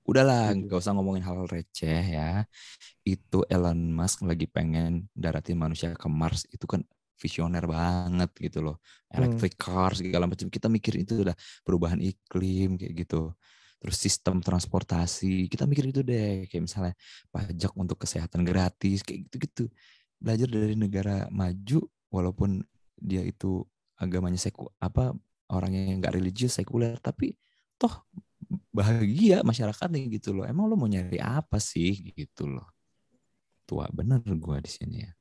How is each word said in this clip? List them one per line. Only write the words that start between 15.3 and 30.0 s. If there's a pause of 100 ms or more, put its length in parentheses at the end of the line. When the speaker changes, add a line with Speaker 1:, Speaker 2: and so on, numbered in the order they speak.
Speaker 1:
Kita
mikir
itu
deh.
Kayak
misalnya (360)
pajak
untuk
kesehatan
gratis.
Kayak
gitu-gitu. (540)
Belajar
dari
negara
maju, (260)
walaupun (340)
dia
itu (300)
agamanya
seku-,
apa, (340)
orangnya (140)
nggak
religius,
sekuler.
Tapi (420)
toh (640)
bahagia
masyarakatnya (140)